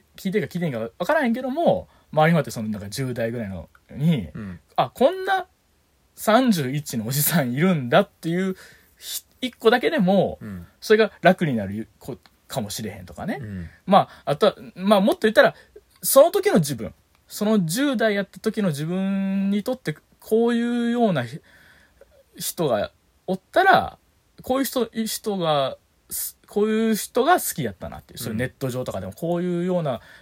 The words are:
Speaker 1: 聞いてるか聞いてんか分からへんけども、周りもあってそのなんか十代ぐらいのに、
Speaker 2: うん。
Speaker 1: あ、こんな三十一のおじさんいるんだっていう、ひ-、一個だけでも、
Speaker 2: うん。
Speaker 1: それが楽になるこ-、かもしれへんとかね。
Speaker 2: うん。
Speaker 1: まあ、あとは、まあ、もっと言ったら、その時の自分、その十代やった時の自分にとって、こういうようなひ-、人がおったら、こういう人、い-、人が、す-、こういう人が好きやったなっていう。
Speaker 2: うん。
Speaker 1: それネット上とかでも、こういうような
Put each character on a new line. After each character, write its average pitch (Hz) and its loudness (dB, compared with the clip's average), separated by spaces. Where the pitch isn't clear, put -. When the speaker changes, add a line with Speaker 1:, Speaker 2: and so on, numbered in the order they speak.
Speaker 1:
聞 - -6
い 180 -4
て 196 0
る - -6
か - -14
聞 180 -6
い - -4
て 175 -2
ん 139 -4
か 113 -6
分 175 -4
か 294 2
ら 311 2
へ 233 2
ん 233 2
け 247 -6
ど 262 -4
も、 254 0
周 156 4
り 170 4
も 170 4
あ 143 0
っ - -2
て 117 -8
そ 113 -8
の 107 -6
な 107 -6
ん - -10
か 101 -12
十 127 -6
代 117 -4
ぐ 120 -6
ら 110 -6
い - -8
の 87 -10
に、 135 0
Speaker 2:
う - -10
ん。 95 -12
Speaker 1:
あ、 139 0
こ 277 2
ん 381 -6
な 381 -2
三 233 4
十 143 0
一 147 -6
の 110 -4
お - -4
じ 143 0
さ 156 2
ん 123 -2
い 123 -4
る 180 4
ん 131 -2
だ 156 6
っ - 0
て - -10
い 185 0
う、 185 -6
ひ-、 - -12
一 254 -6
個 - 4
だ 247 4
け 269 0
で 320 0
も、 180 2
Speaker 2:
う 113 -12
ん。 90 -12
Speaker 1:
そ - 4
れ 214 4
が 214 4
楽 180 4
に 139 0
な 101 -4
る 104 -8
こ-、 - -14
か 127 -4
も 101 -8
し - -10
れ 101 -8
へ 92 -14
ん 92 -18
と - -20
か - -12
ね。 220 -6
Speaker 2:
う 120 -12
ん。 92 -10
Speaker 1:
ま 175 4
あ、 143 -2
あ 151 0
と 214 2
は、 - 2
ま 196 2
あ、 196 4
も 226 2
っ - 2
と - -8
言 214 2
っ 214 -8
た 294 8
ら、 180 4
そ - 6
の 339 6
時 392 2
の 320 2
自 147 0
分、 104 -10
そ - -6
の 208 2
十 254 -2
代 220 0
や 202 -2
っ - -4
た - -20
時 220 -4
の 202 2
自 147 -4
分 196 -2
に 202 0
と 254 -4
っ 247 -4
て、 - -6
こ 233 2
う 240 0
い 240 -2
う - 0
よ 233 2
う - 0
な 127 0
ひ-、 120 -14
人 170 -4
が 104 0
お 185 -2
っ 185 -8
た 359 4
ら、 131 4
こ 254 -2
う - 0
い 269 0
う - 0
人、 233 -4
い-、 226 -6
人 208 -6
が、 147 0
す-、 - -10
こ 208 0
う 214 0
い 220 0
う 214 2
人 - -2
が 339 4
好 - -8
き - -6
や 110 -4
っ 95 -14
た - -14
な - -14
っ - -20
て - -20
い - -16
う。 - -16
Speaker 2:
う - -10
ん。 - -8
Speaker 1:
そ 123 -6
れ 110 -6
ネ 123 -2
ッ 127 -10
ト 135 -4
上 127 -4
と 123 -8
か - -6
で - -10
も、 95 -10
こ 170 -4
う 175 -2
い 175 -2
う 175 -2
よ 180 0
う - -4
な 127 -4